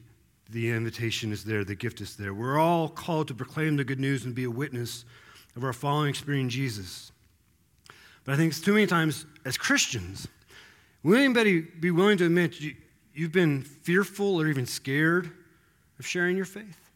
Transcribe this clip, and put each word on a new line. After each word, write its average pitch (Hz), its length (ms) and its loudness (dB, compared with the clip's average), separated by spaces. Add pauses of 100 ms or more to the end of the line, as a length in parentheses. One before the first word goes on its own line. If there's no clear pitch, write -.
(500)
the 117 200 -2
invitation 113 640 -4
is 92 100 -8
there, 104 220 -2
the 101 100 -6
gift 107 240 -8
is 101 160 -12
there. 101 180 -6
We're 127 260 -2
all 165 280 4
called 156 420 -4
to 139 40 -8
proclaim 151 420 -2
the 143 80 2
good 135 160 -4
news 135 240 0
and 123 120 -6
be 127 80 -4
a 123 80 -4
witness 120 520 -6 (520)
of 120 80 -10
our 131 100 -2
following 147 360 0
experience 139 360 -2
in 123 60 -2
Jesus. 117 600 -6 (1120)
But 135 100 -2
I 139 40 2
think 160 180 4
too - 180 2
many 214 140 6
times 160 380 2 (180)
as 127 140 -4
Christians, 95 720 -2 (720)
will 170 140 6
anybody 233 460 4
be 165 300 -2
willing 196 280 6
to 180 60 4
admit 170 360 2
you, 147 140 -10 (380)
you've 160 200 -6
been 156 280 4
fearful 190 800 0
or 156 60 2
even 135 180 0
scared 160 680 0 (680)
of - 80 -12
sharing 180 280 0
your 190 100 -2
faith? 202 500 -16